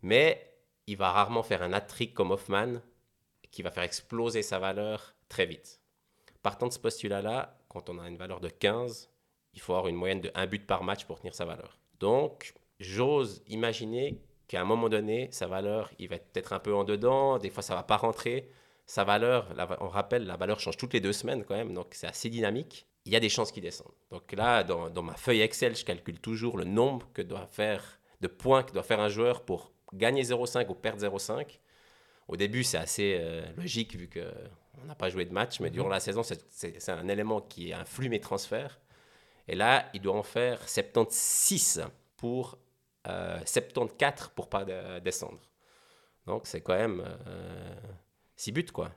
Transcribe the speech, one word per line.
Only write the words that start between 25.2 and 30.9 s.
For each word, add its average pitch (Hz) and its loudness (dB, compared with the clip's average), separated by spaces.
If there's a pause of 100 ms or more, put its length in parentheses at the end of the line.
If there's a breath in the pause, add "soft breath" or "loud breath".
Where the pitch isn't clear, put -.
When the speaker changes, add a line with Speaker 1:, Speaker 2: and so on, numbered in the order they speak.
Speaker 1:
Excel, 113 4
je - -8
calcule 87 -6
toujours 113 -2
le 87 0
nombre 117 2
que 104 -6
doit 90 -8
faire, 104 -2 (200 soft breath)
de 90 -4
points 131 6
que 123 -8
doit 92 -2
faire 107 4
un 107 4
joueur 120 2
pour - -6 (220)
gagner 120 4
zéro 123 0
cinq 120 0
ou 92 -4
perdre 101 -4